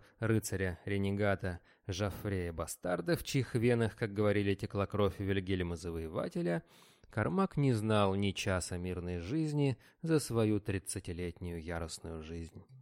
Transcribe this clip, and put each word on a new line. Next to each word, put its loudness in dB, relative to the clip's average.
рыцаря-ренегата 0
Жофрея -2
Бастарда, -2
в -8
чьих -2
венах, 4
как -2
говорили, 4
текла -2
кровь 2
Вильгельма 0
Завоевателя, -4
Кармак 0
не 4
знал 4
ни 2
часа -2
мирной -4
жизни 0
за 2
свою 2
тридцатилетнюю -6
яростную -6
жизнь. -10